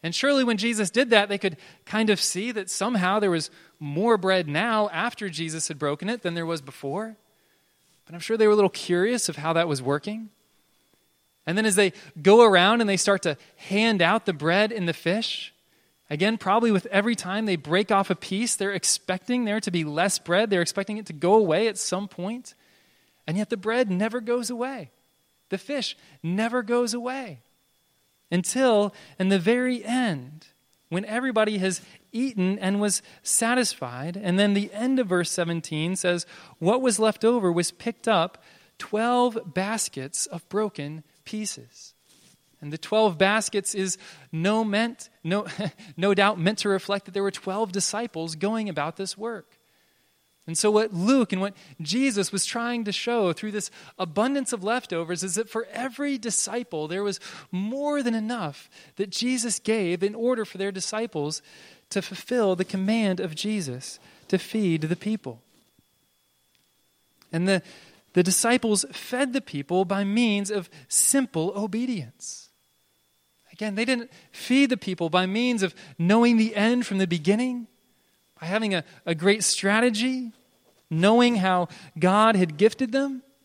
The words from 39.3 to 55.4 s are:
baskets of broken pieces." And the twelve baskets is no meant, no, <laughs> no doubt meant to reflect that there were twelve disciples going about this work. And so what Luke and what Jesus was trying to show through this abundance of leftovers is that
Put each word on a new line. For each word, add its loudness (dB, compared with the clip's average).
baskets -4
of -12
broken -4
pieces." -10
And -10
the -8
twelve 2
baskets 0
is -4
no 0
meant, -2
no, -2
<laughs> -20
no 2
doubt 2
meant 2
to -2
reflect -2
that -18
there -2
were 0
twelve -4
disciples -6
going -2
about -6
this -8
work. -12
And -6
so 4
what 2
Luke 4
and -2
what -2
Jesus 0
was -2
trying -4
to -4
show 0
through -6
this -6
abundance -2
of -6
leftovers -4
is -4
that -4